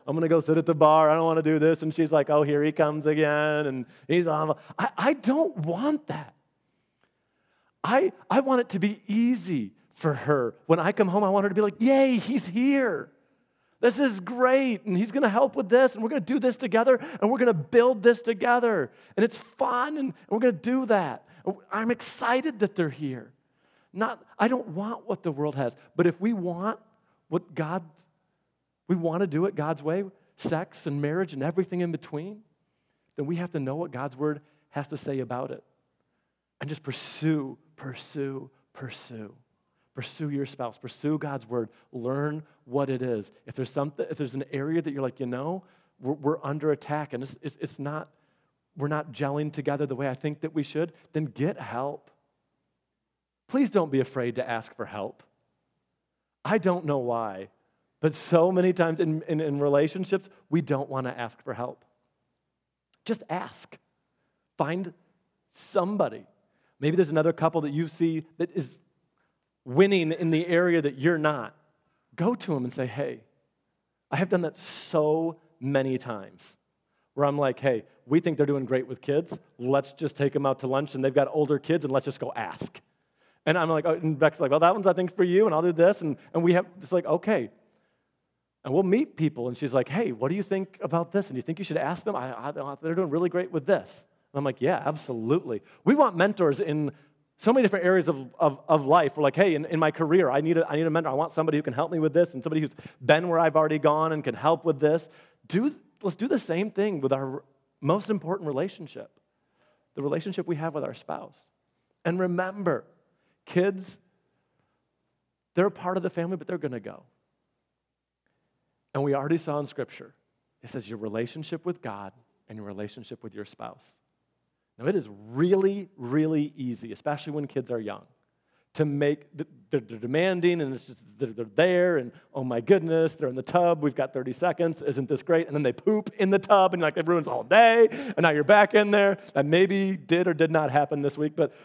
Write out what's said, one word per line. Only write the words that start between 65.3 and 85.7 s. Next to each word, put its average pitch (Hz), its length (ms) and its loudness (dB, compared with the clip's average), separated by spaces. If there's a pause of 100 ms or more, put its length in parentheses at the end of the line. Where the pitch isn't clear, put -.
somebody. 180 720 -2 (540)
Maybe 151 160 0
there's 175 160 4
another 160 220 2
couple 160 280 0
that 147 100 -4
you 160 160 -2
see 160 380 -2 (120)
that 175 180 -2
is 139 240 -8 (840)
winning 165 480 2
in 165 180 -2
the 160 160 0
area 170 340 2
that 143 160 -4
you're 160 220 0
not. 151 340 -2 (640)
Go 214 200 0
to 170 200 -6
'em 127 80 -4
and 123 100 -6
say, 131 140 -4
"Hey," 123 360 -8 (840)
I - 60 -4
have 175 140 0
done 180 120 0
that 165 160 -6
so 160 800 -2 (220)
many 135 380 -2
times 101 600 -12 (560)
where 143 140 0
I'm 143 100 0
like, 135 220 -2
"Hey, 123 260 0 (220)
we 143 120 4
think 170 180 -2
they're 147 100 4
doing 139 180 0
great 127 220 -2
with 127 140 -12
kids. 151 360 -2 (220)
Let's 135 340 0
just 147 220 -6
take 143 200 0
'em 139 100 -2
out 135 140 0
to 135 80 -6
lunch, 139 280 -2
and 131 80 -4
they've 135 100 2
got 139 180 4
older 147 280 0
kids, 160 240 0
and 135 100 -2
let's 135 120 0
just 139 140 -8
go 131 160 -8
ask." - 460 -10 (640)
And 160 120 2
I'm 165 120 0
like, 156 160 0
oh, 170 60 2
and 160 260 0
Beck's 147 220 4
like, 139 120 0
"Well, 156 100 4
that 170 120 6
one's, 196 140 0
I 180 60 4
think, 180 200 -2
for 175 120 2
you, 185 200 4
and 208 80 2
I'll 156 80 2
do 175 120 2